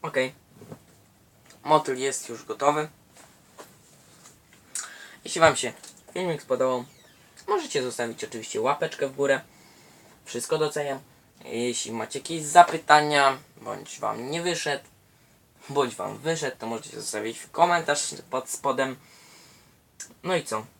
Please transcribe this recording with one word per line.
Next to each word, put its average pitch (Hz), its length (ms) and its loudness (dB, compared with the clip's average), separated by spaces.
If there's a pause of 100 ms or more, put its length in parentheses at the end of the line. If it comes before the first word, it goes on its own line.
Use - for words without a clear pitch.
Okej. 131 320 -2 (1300)
Motyl 143 360 4
jest 139 300 -4
już 117 160 -12
gotowy. 147 440 0 (2250)
Jeśli - 160 0
wam 151 140 10
się 117 180 -4 (400)
filmik 175 280 -2
spodobał, 131 440 0 (640)
możecie 311 360 0
zostawić 120 400 -4
oczywiście 110 380 -6
łapeczkę 143 460 -2
w 135 80 -8
górę. 139 260 2 (840)
Wszystko 123 320 -2
doceniam. 147 420 -2 (460)
Jeśli 120 460 -4
macie 113 280 -6
jakieś 160 240 -6
zapytania, 151 960 6 (240)
bądź 98 380 -10
wam 113 320 -4
nie 165 100 -4
wyszedł, 156 420 -2 (840)
bądź 139 260 2
wam - 220 -6
wyszedł, 151 400 -4
to - 100 -10
możecie 113 340 -8
zostawić 107 380 -6
w - 120 -20
komentarz 165 640 2 (140)
pod 127 200 -4
spodem. 131 460 -2 (1300)
No 185 120 0
i 160 80 0
co? 110 220 -4 (140)